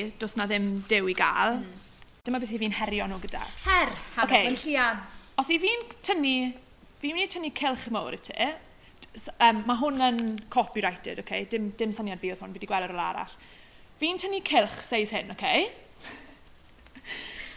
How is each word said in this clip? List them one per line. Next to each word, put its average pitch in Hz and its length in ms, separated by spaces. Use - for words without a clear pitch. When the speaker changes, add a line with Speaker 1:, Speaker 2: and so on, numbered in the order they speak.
Speaker 1:
does 220 200
na 202 80
ddim 202 240
Duw 196 260
i 185 60
gael, 196 420
Speaker 2:
Mm. 190 220
Speaker 1:
dyma 247 180
beth 226 140
i 220 60
fi'n 208 180
herio 208 300
nhw 190 120
gyda. - 220
Speaker 2:
Her, 359 300
Speaker 1:
Oce. - 220
Speaker 2:
Hannah, - 180
fel 247 180
Llian. 247 400
Speaker 1:
Os 269 180
i 330 80
fi'n 440 240
tynnu, 277 380
fi'n 294 200
mynd 370 100
i - 80
tynnu 330 180
cylch 254 380
mawr 190 260
i - 60
ti, - 280
s-, - 200
yym, 220 360
ma' 240 120
hwn 269 240
yn 240 200
copyrighted, 190 720
oce? 196 260
Dim, 214 260
dim 220 220
syniad 202 280
fi 185 100
oedd 185 100
hwn, 190 120
fi 190 80
'di 202 80
gweld 185 160
ar 180 80
rhywle 175 120
arall. - 300
Fi'n 339 220
tynnu 392 240
cylch - 400
seis 214 300
hyn, - 200
oce? 185 220